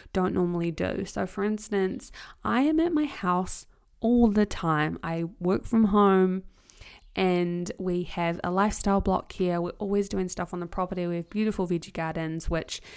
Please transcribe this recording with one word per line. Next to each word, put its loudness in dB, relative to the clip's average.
don't 2
normally 0
do. -2
So, -4
for -4
instance, -2
I 2
am 4
at 2
my 2
house -2
all 6
the 4
time. 0
I -4
work 0
from 4
home, 6
and 0
we -2
have -4
a -2
lifestyle 2
block 0
here. 0
We're -2
always 0
doing -2
stuff -8
on -6
the -6
property. -4
We -2
have -6
beautiful 0
veggie -2
gardens, -4
which -4